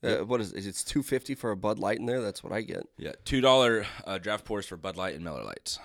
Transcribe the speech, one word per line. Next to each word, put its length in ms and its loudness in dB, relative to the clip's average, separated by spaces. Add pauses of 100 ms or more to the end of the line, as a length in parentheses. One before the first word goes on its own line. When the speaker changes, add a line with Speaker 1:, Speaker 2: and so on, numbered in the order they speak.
Speaker 1:
Uh, 60 0
Speaker 2:
Yep. 180 2
Speaker 1:
what 140 2
is 120 -4
it? 120 -8
It's 180 -6
two 200 0
fifty 320 -2
for 160 -4
a 60 -2
Bud 220 0
Light 200 0
in 60 -6
there. 160 0
That's 220 -6
what 100 -8
I 80 -2
get. 260 -8 (100)
Speaker 2:
Yeah, 160 -8 (120)
two 160 2
dollar, 440 8 (200)
uh, 140 -4
draft 260 -4
pours 200 -4
for 120 -12
Bud 180 -6
Light 200 -4
and 80 -8
Miller 200 -6
Lights. 420 -8